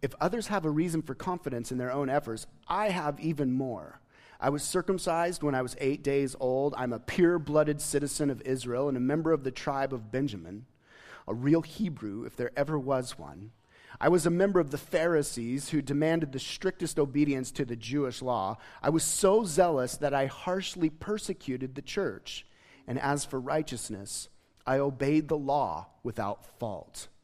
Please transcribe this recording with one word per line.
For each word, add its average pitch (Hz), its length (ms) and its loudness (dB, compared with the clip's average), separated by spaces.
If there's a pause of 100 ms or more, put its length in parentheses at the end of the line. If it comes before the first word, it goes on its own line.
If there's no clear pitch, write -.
if 135 180 -2
others 202 260 0
have 196 180 -2
a 156 40 2
reason 160 320 0
for 139 140 -6
confidence 139 560 -4
in 127 80 -2
their 123 120 -2
own 139 180 -2
efforts, 127 360 -2 (220)
I 208 220 0
have 151 300 -2
even 147 340 0
more. 123 480 -4 (380)
I 127 100 2
was 143 120 0
circumcised 175 800 0
when 147 140 2
I 131 80 2
was 120 160 -6
eight 143 240 0
days 139 360 2
old. 131 380 2
I'm 123 160 -2
a 107 60 -6
pure-blooded 151 840 4
citizen 143 480 0
of 123 140 -4
Israel 127 440 0
and 135 80 0
a 123 40 -2
member 156 320 2
of 147 120 2
the 131 60 -2
tribe 135 440 -2
of 107 180 -8
Benjamin, 107 560 -4 (600)
a 101 60 -4
real 143 300 4
Hebrew 120 600 -6
if - 120 -12
there 123 200 -4
ever 143 220 0
was 131 400 -2
one. 80 320 -14 (500)
I 151 100 4
was 170 180 6
a - 20 4
member 180 300 4
of 151 100 2
the 143 80 -4
Pharisees 143 920 0
who 151 120 2
demanded 151 520 2
the 131 60 -4
strictest - 600 -4
obedience 135 540 2
to 139 120 0
the 120 100 -6
Jewish 120 460 -2
law. 113 360 0 (260)
I 143 80 4
was 160 120 4
so 208 400 6
zealous 156 540 4
that 143 160 2
I 139 140 4
harshly 180 640 -2
persecuted 135 840 -6
the 135 80 -10
church. - 640 -6 (400)
And 123 140 -4
as 143 260 0
for 135 140 -4
righteousness, 123 880 -4 (380)
I 131 100 4
obeyed 139 520 2
the 156 80 2
law 135 500 0 (160)
without 107 420 -4 (140)
fault. - 480 -8 (160)